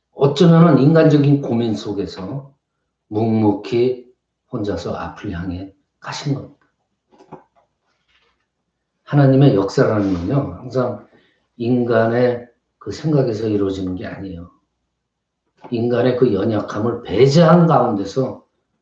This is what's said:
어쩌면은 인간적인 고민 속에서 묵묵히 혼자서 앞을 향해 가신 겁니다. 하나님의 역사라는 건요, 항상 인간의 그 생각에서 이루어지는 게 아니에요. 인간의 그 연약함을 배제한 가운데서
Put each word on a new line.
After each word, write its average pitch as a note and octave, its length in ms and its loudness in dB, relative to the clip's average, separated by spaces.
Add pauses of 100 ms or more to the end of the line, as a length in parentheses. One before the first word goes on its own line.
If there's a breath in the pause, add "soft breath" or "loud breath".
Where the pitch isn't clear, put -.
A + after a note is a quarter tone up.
(120)
어쩌면은 E3 680 4
인간적인 C#3+ 640 4
고민 A#2 320 -2
속에서 G2 800 -10 (540)
묵묵히 A2 1040 -2 (380)
혼자서 G2+ 440 -6
앞을 F2+ 380 -12
향해 F2+ 420 -10 (260)
가신 - 340 -8
겁니다. - 320 -16 (2500)
하나님의 C#3 500 4
역사라는 G2 600 0
건요, G2+ 440 -4
항상 B2 500 -6 (480 soft breath)
인간의 A#2+ 920 0 (300)
그 G#2 140 -12
생각에서 A#2 560 -2
이루어지는 F#2+ 460 -4
게 - 120 -12
아니에요. F2 440 -14 (1200)
인간의 A#2+ 460 0
그 A2+ 180 2
연약함을 G#2+ 680 -4
배제한 D#3+ 640 4
가운데서 A#2+ 760 -2 (380)